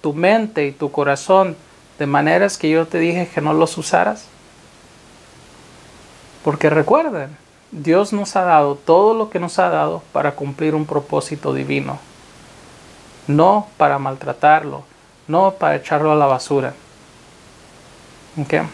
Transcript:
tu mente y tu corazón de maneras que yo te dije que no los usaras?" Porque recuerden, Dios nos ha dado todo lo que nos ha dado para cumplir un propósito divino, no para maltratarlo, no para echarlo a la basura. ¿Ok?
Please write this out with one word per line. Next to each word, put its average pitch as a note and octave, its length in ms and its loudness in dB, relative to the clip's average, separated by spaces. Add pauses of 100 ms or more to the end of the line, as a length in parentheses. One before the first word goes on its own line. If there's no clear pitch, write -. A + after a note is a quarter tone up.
tu D3+ 120 -2
mente F#3 540 0
y C#3 40 -4
tu C#3+ 200 -6
corazón D#3 640 2 (400)
de D3 80 -4
maneras D#3 520 2
que D#3 120 -2
yo D#3+ 160 2
te E3 140 -6
dije E3+ 340 -2
que D#3 80 -2
no D3+ 120 0
los D#3+ 240 2
usaras?" F#3 480 0 (2250)
Porque D3+ 260 0
recuerden, D#3 680 0 (340)
Dios E3+ 440 0
nos G3+ 240 -4
ha F#3 60 0
dado D3 320 4
todo F#3 380 2
lo A3 160 -4
que F#3+ 100 -4
nos E3+ 200 -4
ha F3+ 80 2
dado D#3+ 340 -2 (120)
para C#3+ 180 0
cumplir D3 420 -6
un D#3 120 -2
propósito C#3+ 680 -4
divino, C#3 460 -6 (1300)
no F#3 480 2
para C#3+ 240 0
maltratarlo, C#3 840 0 (440)
no F#3 240 2
para D#3 240 0
echarlo D3+ 380 0
a - 20 4
la D3 120 2
basura. C3+ 460 -2 (1700)
¿Ok? C#3+ 140 -4 (200)